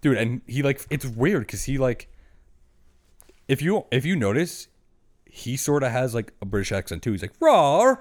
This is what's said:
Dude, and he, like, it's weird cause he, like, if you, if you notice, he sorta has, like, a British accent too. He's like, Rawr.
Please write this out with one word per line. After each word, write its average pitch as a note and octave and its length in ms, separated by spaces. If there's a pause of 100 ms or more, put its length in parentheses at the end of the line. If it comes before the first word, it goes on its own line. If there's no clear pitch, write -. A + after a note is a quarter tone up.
Dude, C#3 160
and A2+ 300
he, C3+ 160
like, C#3 280
it's D3 160
weird B2+ 420
cause - 160
he, C3+ 140
like, B2+ 320 (1400)
if C3+ 140
you, F#3 280
if - 140
you F3+ 120
notice, C3 520 (560)
he - 320
sorta C#3+ 320
has, B2 260
like, A2+ 180 (100)
a G2+ 40
British G2 260
accent F#2+ 300
too. A#2+ 100
He's G2 100
like, F#2+ 160
Rawr. A#3 640